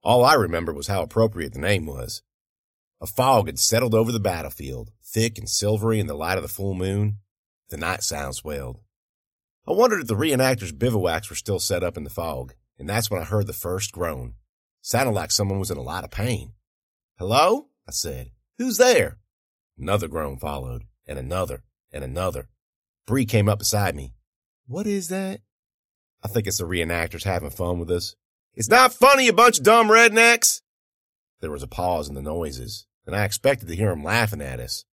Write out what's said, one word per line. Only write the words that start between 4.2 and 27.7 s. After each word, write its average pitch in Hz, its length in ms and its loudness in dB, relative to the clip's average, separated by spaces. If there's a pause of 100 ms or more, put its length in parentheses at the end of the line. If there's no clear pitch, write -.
thick 110 340 -2
and 110 120 -12
silvery 107 500 0
in 87 80 -2
the 73 60 -6
light 82 240 -2
of 80 60 -4
the 71 60 -10
full 98 240 -4
moon. 101 460 -2 (500)
The 80 80 -10
night 85 260 -4
sounds 69 400 -8
wailed. 69 360 -8 (880)
I - 60 -2
wondered 214 280 4
if 120 60 -8
the 113 80 -2
reenactors' 127 600 2
bivouacs 90 520 0
were 78 60 -14
still 95 240 -4
set 90 240 -2
up 87 140 -4
in 78 60 -8
the 69 60 -10
fog, 67 460 -8 (220)
and 71 120 -12
that's 104 220 -2
when 90 100 -4
I 82 40 -8
heard 101 220 -2
the - 60 -10
first 107 380 -6
groan. 67 420 -6 (480)
Sounded 123 300 0
like 87 200 -2
someone 98 280 0
was 95 100 -4
in 82 80 -4
a 65 60 -10
lot 82 200 -8
of - 80 -14
pain. 95 420 -6 (640)
"Hello?" 151 520 2 (180)
I - 40 -16
said. - 400 -8 (260)
"Who's 240 200 -4
there?" 214 420 4 (580)
Another 82 300 0
groan 73 300 -6
followed, 65 480 -8 (200)
and 73 140 -10
another, 67 440 -6 (280)
and 71 120 -10
another. 87 460 -6 (560)
Bree 127 200 0
came 104 220 2
up 104 120 2
beside 98 360 0
me. 65 180 -12 (520)
"What 175 220 -6
is 190 220 -4
that?" 190 320 -6 (840)
"I - 40 -8
think 104 200 -2
it's 92 100 -4
the 92 60 -4
reenactors 85 600 -2
having 80 260 -2
fun 87 280 -4